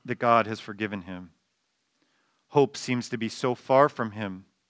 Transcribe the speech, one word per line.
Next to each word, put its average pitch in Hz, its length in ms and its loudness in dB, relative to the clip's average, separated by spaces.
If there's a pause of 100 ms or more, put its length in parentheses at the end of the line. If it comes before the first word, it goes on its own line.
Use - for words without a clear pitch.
that 123 140 -6
God 117 260 4
has 107 140 -6
forgiven 101 420 -6
him. 90 300 -12 (1160)
Hope 143 280 2
seems 123 320 -4
to 127 80 -6
be 113 120 -4
so 123 260 -2
far 135 340 4
from 113 220 -6
him 98 340 -8 (240)